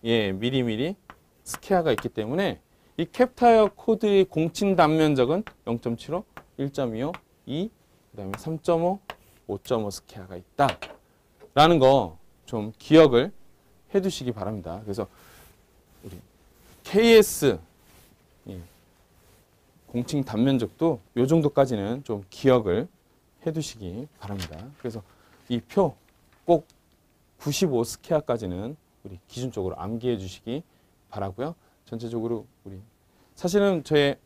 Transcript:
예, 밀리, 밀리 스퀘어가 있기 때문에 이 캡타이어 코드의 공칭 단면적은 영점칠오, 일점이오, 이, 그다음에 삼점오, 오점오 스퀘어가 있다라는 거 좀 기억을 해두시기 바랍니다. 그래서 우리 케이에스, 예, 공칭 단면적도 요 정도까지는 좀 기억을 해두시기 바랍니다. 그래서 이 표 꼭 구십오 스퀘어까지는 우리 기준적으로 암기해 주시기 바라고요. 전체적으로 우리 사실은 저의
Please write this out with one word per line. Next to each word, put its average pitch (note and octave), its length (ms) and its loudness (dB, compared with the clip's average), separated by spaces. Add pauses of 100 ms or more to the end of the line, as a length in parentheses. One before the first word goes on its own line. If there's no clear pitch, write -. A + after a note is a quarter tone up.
예, A2 280 0
밀리, B2 300 -2
밀리 A#2+ 340 -4 (480)
스퀘어가 E3 480 -2
있기 A2 180 -4
때문에 C3+ 500 -4 (380)
이 E3+ 80 -4
캡타이어 A#3 680 4
코드의 G3+ 500 2
공칭 F3 500 -2
단면적은 D#3 640 4 (240)
영점칠오, A#2+ 580 -6 (340)
일점이오, C#3 540 -4 (340)
이, E3+ 240 -6 (400)
그다음에 G2 280 -12
삼점오, E3+ 600 -2 (480)
오점오 G#2 440 -4
스퀘어가 F#2 460 -16
있다라는 - 1400 0
거 C3 420 4 (300)
좀 A2 300 -6
기억을 D3+ 500 6 (640)
해두시기 F3+ 380 -2
바랍니다. G2 500 -8
그래서 G2+ 240 -6 (960)
우리 - 160 -18 (640)
케이에스, G#3 760 4 (880)
예, F#2+ 120 -14 (1300)
공칭 B2+ 380 -6
단면적도 C3 760 -2 (160)
요 B2 120 2
정도까지는 C#3 760 0
좀 G2+ 260 -8
기억을 B2 600 2 (580)
해두시기 B2+ 640 -8 (100)
바랍니다. F#2 480 -12 (120)
그래서 A#2 220 -10 (480)
이 A#2+ 120 -2
표 F3 340 0 (500)
꼭 E3 220 2 (720)
구십오 C#3 460 0
스퀘어까지는 A2+ 920 -6 (280)
우리 F#2 240 -18
기준적으로 A2+ 500 -8
암기해 A2+ 400 -4
주시기 A2+ 460 -10 (440)
바라고요. G#2+ 460 -10 (300)
전체적으로 A#2 600 -8 (180)
우리 G2 160 -16 (560)
사실은 F#3 480 0
저의 C#3+ 420 2